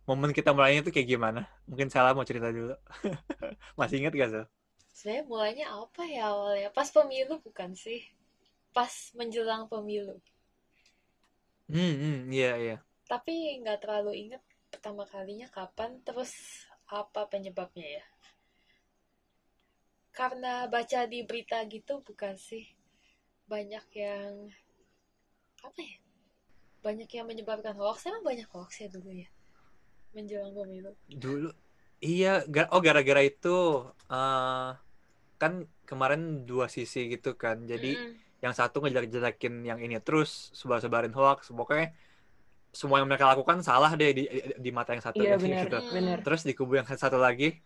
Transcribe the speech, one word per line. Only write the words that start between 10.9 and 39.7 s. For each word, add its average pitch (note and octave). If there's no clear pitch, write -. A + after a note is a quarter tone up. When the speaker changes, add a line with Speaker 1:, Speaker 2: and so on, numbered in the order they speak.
Speaker 1:
Hmm, E3
hmm, C#3+
iya, C3
iya. A#2
Speaker 2:
Tapi A#3+
nggak G#3+
terlalu G#3
inget A3+
pertama G#3
kalinya G3+
kapan, A3
terus B3+
apa G#3
penyebabnya F3+
ya. -
Karena B3
baca A#3+
di A#3+
berita A3+
gitu A3
bukan G3+
sih? A3+
Banyak G#3
yang, G3+
apa -
ya? -
Banyak G#3+
yang A#3
menyebarkan A3
hoax. G3+
Emang G#4+
banyak B3
hoax F3+
ya G#3
dulu F#3
ya? F3+
Menjelang G3+
pemilu. G3
Speaker 1:
Dulu, C#3+
iya, F#3
ga-, D3+
oh, F3+
gara-gara C#3+
itu, D#3
eh, C3
kan D#3+
kemarin C#3+
dua B2
sisi A#2+
gitu A#2+
kan. A#2
Jadi, A#2
Speaker 2:
Mm-mm. A#3+
Speaker 1:
yang B2
satu B2
ngejelek-jelekin A#2+
yang A#2